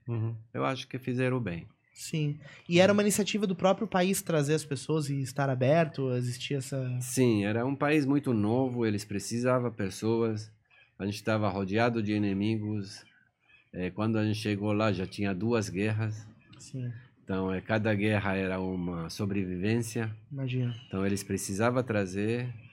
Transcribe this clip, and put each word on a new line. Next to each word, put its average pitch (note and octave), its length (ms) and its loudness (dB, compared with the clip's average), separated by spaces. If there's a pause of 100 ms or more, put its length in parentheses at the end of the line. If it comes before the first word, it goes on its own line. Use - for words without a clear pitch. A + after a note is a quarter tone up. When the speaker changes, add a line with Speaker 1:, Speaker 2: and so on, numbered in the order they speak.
Speaker 1:
Uhum. A2+ 280 -2 (180)
Speaker 2:
Eu C3 120 -2
acho C3 220 -4
que B2+ 120 -8
fizeram B2+ 400 0
bem. F2 280 -6 (260)
Speaker 3:
Sim. D3 440 -4 (320)
E E3+ 100 6
era G3 140 8
uma G#3 80 6
iniciativa G#3 460 2
do F#3 80 0
próprio F#3+ 320 2
país F#3 340 2
trazer D3+ 320 2
as D#3 120 2
pessoas D3 440 -2
e C#3 120 -2
estar C3+ 280 -2
aberto, C3+ 640 2
existia B2 440 -2
essa C3 440 -4
Speaker 2:
Sim, A#2+ 440 4
era A2+ 200 0
um C#3 100 -2
país D3 300 2
muito C#3 280 2
novo, A#2+ 520 2
eles G#2 200 0
precisavam A#2+ 680 0
pessoas. A2 800 -2 (480)
A F#2+ 60 -4
gente G#2 180 -4
tava A2 260 2
rodeado G#2+ 540 0
de G#2 100 0
inimigos. G#2 880 -2 (680)
É, F2+ 160 -4
quando A2 280 0
a G#2+ 80 2
gente G#2 140 0
chegou G#2 340 0
lá, G#2+ 200 4
já F#2 140 -2
tinha G2+ 260 -4
duas G#2+ 360 0
guerras. G#2+ 580 -2 (320)
Speaker 3:
Sim. B2 320 -10 (320)
Speaker 2:
Então, F#2+ 280 -2
é, F#2 100 -2
cada A2 320 0
guerra G#2 420 2
era F#2+ 240 0
uma F2 500 -4
sobrevivência. G#2 1000 -2 (220)
Speaker 3:
Imagino. B2+ 420 -2 (140)
Speaker 2:
Então, F#2+ 180 -2
eles G2 180 0
precisavam G#2 600 0
trazer, G#2+ 640 -2 (260)